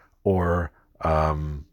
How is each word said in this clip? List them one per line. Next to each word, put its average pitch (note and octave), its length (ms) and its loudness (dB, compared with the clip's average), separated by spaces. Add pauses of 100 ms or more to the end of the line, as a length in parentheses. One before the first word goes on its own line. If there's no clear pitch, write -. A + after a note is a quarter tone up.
(240)
or, F2 480 0 (300)
um, D#2 720 0